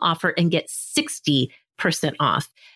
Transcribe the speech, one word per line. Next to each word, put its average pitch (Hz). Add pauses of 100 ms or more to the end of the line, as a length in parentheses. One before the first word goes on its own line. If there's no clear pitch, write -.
offer 170
and 170
get 165
sixty - (240)
percent 160
off. 139 (260)